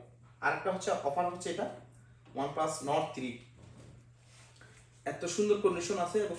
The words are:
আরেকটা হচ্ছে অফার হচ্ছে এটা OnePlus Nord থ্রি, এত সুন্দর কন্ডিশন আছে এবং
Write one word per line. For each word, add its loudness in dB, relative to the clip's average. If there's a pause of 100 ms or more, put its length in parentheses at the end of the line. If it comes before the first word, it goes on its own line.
(400)
আরেকটা 0
হচ্ছে -2
অফার 2
হচ্ছে -8
এটা -4 (580)
OnePlus -2
Nord 2
থ্রি, -6 (1700)
এত -4
সুন্দর 4
কন্ডিশন 2
আছে 2
এবং 0